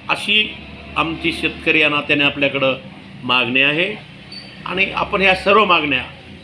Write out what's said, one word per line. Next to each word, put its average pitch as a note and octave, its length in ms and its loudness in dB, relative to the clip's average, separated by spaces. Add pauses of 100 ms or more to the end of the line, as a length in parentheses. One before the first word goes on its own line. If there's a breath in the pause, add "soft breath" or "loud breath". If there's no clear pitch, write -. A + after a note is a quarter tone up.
अशी G#3+ 460 0 (400)
आमची D#3+ 380 -2
शेतकरी D#3 480 0
या D3+ 80 4
नात्याने D3 340 0
आपल्याकडं C#3 520 2 (480)
मागणी B2 380 2
आहे. E3+ 340 2 (720)
आणि F#3 260 -2
आपण - 300 -2
ह्या F#3+ 140 6
सर्व F#3 300 6
मागण्या D3 380 2 (400)